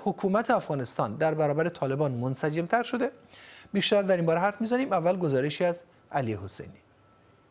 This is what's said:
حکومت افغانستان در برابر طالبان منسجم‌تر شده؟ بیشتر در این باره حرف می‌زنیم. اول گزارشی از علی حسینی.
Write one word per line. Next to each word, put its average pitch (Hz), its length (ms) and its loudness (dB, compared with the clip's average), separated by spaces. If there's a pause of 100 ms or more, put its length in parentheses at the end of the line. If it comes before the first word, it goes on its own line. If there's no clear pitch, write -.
حکومت 202 460 0
افغانستان 139 680 0
در 156 180 2
برابر 151 340 2
طالبان 139 440 -2
منسجم‌تر 151 720 -2
شده؟ 254 280 -2 (600)
بیشتر 202 300 2
در 190 140 2
این 170 100 0
باره 165 140 2
حرف 202 200 0
می‌زنیم. 247 320 0
اول 175 240 2
گزارشی 147 480 0
از 175 180 0 (300)
علی 120 220 -2
حسینی. 95 360 -10 (800)